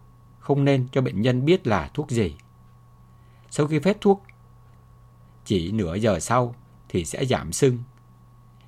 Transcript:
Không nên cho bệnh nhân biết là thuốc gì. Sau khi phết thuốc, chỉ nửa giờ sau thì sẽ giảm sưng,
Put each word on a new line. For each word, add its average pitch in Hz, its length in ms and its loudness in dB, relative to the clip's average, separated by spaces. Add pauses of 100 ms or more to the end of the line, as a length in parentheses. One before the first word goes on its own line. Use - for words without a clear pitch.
(380)
Không 139 260 0
nên 135 280 2
cho 135 100 0
bệnh 104 200 -2
nhân 127 220 2
biết 175 220 2
là 95 280 0
thuốc 143 160 -6
gì. 104 260 -2 (1120)
Sau 185 160 0
khi 151 120 -2
phết 196 220 0
thuốc, 196 240 2 (1200)
chỉ 87 280 0
nửa 90 220 -2
giờ 104 260 0
sau 120 340 -2 (340)
thì 90 160 -2
sẽ - 200 -6
giảm 82 280 -4
sưng, 127 260 2 (880)